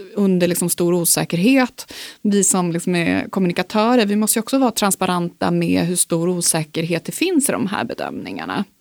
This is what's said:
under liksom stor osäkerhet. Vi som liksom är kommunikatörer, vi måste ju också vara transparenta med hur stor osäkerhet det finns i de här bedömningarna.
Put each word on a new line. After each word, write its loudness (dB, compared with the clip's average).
under 2
liksom 0
stor 0
osäkerhet. 0
Vi 2
som 0
liksom -2
är 0
kommunikatörer, 2
vi 0
måste 0
ju 2
också -2
vara 2
transparenta -2
med 2
hur 0
stor 0
osäkerhet -2
det -6
finns 0
i 0
de -2
här -4
bedömningarna. -6